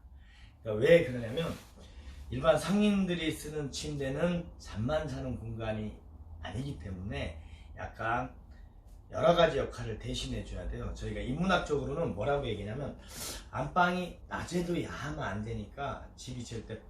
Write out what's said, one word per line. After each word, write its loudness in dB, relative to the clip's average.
그러니까 2
왜 12
그러냐면 -2
일반 6
성인들이 4
쓰는 -4
침대는 0
잠만 0
자는 -4
공간이 -4
아니기 -6
때문에 -6
약간 -4
여러 6
가지 6
역할을 -4
대신해 -4
줘야 -6
돼요. -4
저희가 -4
인문학적으로는 2
뭐라고 2
얘기냐면 -4
안방이 2
낮에도 0
야하면 -6
안 -4
되니까 -6
집이 -10
지을 -8
때 -10